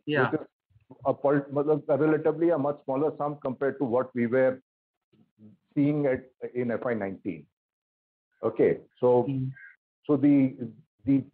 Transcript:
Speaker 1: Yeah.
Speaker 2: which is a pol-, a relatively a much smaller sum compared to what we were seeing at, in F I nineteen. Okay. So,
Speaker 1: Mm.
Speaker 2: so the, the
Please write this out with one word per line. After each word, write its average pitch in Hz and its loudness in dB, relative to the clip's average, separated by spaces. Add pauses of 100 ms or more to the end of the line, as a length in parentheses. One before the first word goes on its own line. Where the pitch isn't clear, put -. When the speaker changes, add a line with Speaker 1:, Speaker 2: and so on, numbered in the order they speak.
Speaker 1:
Yeah. 139 0
Speaker 2:
which 156 -2
is - -16 (580)
a 135 0
pol-, 143 0
a 143 2
relatively 156 2
a 160 0
much 143 -2
smaller 139 -2
sum 147 -6
compared 135 -4
to 147 0
what 127 0
we 120 0
were 131 2 (1120)
seeing 147 2
at, 127 0 (320)
in 123 -2
F 107 -4
I 123 0
nineteen. 95 -6 (960)
Okay. 110 2 (240)
So, 123 4
Speaker 1:
Mm. 131 -4 (540)
Speaker 2:
so 147 0
the, 135 4 (500)
the 135 2